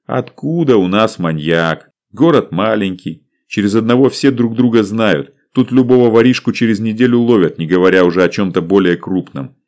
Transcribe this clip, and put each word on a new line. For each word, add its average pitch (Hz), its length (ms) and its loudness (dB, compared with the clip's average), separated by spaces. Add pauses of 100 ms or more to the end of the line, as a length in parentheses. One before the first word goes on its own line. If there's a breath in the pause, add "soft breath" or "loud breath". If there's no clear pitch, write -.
«Откуда 139 720 -2
у 92 100 2
нас 107 320 -2
маньяк? 82 720 -2 (220)
Город 143 420 0
маленький. 95 760 -6 (200)
Через 101 280 -2
одного 120 340 2
все 135 220 0
друг 117 240 -2
друга 117 260 2
знают. 101 520 -2 (200)
Тут 123 200 -2
любого 123 360 4
воришку 117 440 2
через 113 260 -2
неделю 117 400 0
ловят, 113 380 2
не 82 100 -6
говоря 90 380 4
уже 87 180 2
о 82 60 2
чём-то 92 320 -4
более 87 340 2
крупном. 87 640 -8 (100)